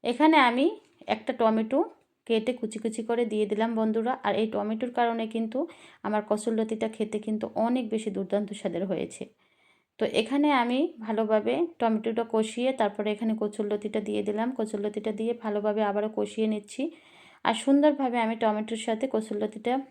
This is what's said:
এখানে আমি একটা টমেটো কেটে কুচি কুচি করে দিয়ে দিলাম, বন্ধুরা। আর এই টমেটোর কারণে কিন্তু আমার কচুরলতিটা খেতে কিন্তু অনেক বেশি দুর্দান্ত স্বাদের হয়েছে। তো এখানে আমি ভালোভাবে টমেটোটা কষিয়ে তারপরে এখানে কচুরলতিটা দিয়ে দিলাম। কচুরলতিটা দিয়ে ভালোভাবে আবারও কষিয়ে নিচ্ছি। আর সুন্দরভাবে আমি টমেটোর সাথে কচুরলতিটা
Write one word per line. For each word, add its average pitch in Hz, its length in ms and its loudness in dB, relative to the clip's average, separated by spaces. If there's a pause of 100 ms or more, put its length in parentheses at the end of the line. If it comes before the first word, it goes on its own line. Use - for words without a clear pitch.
এখানে 302 340 6
আমি 254 280 6 (420)
একটা 220 260 -2
টমেটো 220 460 2 (480)
কেটে 226 260 0
কুচি 220 260 -6
কুচি 220 240 -4
করে 233 220 0
দিয়ে 214 200 0
দিলাম, 214 300 0
বন্ধুরা। 220 380 2 (100)
আর 202 120 0
এই 220 120 2
টমেটোর 220 440 -2
কারণে 233 360 0
কিন্তু 226 320 -4 (440)
আমার 208 240 0
কচুরলতিটা 220 640 0
খেতে 214 300 -4
কিন্তু 214 260 -4 (100)
অনেক 240 340 0
বেশি 220 200 -2
দুর্দান্ত 196 440 -2
স্বাদের 175 320 -4
হয়েছে। - 380 -4 (760)
তো - 120 2
এখানে 269 420 2
আমি 247 260 2 (200)
ভালোভাবে 220 540 0 (240)
টমেটোটা 226 540 0
কষিয়ে 226 420 0
তারপরে 208 380 0
এখানে 220 280 -2
কচুরলতিটা 208 600 -2
দিয়ে 208 240 -2
দিলাম। 208 320 -2
কচুরলতিটা 214 560 -4
দিয়ে 220 220 -4
ভালোভাবে 214 500 -2
আবারও 208 320 0
কষিয়ে 214 320 -2
নিচ্ছি। 214 360 -4 (640)
আর 220 100 4
সুন্দরভাবে 277 640 4
আমি 226 160 2
টমেটোর 220 520 0
সাথে 220 240 0
কচুরলতিটা 220 640 -2 (180)